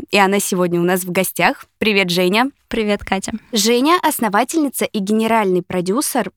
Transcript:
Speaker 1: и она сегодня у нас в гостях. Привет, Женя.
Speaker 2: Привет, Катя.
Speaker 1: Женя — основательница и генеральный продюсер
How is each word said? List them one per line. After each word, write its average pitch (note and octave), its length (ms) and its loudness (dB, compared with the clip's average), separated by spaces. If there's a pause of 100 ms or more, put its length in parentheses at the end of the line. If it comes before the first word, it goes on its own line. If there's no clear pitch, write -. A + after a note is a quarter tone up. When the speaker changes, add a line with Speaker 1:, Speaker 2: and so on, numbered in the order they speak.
Speaker 1:
и - 80 0
она G3 220 4
сегодня F3+ 400 0
у F3 60 2
нас F3+ 160 0
в F#3 100 -8
гостях. F#3 540 0 (140)
Привет, G3 300 2
Женя. F#3 420 2 (180)
Speaker 2:
Привет, G#3 340 -2
Катя. G3 300 -4 (180)
Speaker 1:
Женя — A#3+ 500 2
основательница B3+ 840 -2
и - 140 -6
генеральный G#3+ 640 0
продюсер F#3+ 720 -2